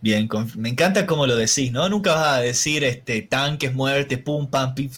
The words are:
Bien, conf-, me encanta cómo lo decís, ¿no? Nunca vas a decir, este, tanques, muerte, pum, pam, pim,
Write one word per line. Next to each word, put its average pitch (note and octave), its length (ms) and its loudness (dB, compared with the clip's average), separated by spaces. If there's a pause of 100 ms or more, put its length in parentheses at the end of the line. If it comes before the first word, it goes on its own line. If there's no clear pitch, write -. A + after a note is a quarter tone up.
Bien, G#2+ 260 2
conf-, A2+ 280 -4
me A2+ 140 -6
encanta F3 380 2
cómo D3+ 180 0
lo B2 120 2
decís, A#2+ 340 0
¿no? C#3+ 180 0
Nunca G3 240 2
vas D3+ 240 2
a B2 40 2
decir, C#3+ 420 0
este, A#2+ 380 -2
tanques, C#3 520 -2
muerte, C#3 440 0
pum, D3 320 -4
pam, C3 260 0
pim, C#3 220 -4